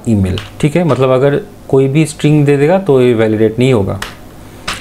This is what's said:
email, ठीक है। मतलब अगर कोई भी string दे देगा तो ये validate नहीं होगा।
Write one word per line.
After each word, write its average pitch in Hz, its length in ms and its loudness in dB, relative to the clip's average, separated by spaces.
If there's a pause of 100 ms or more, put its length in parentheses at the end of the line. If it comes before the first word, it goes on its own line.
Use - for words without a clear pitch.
email, 95 300 0 (220)
ठीक 147 140 0
है। 175 80 0
मतलब 131 280 0
अगर 139 300 0 (280)
कोई 135 180 2
भी 147 180 0
string 147 400 0
दे 143 120 2
देगा 160 220 2
तो 139 220 2
ये 123 120 4
validate 110 460 0
नहीं 127 140 2
होगा। 98 260 -2 (800)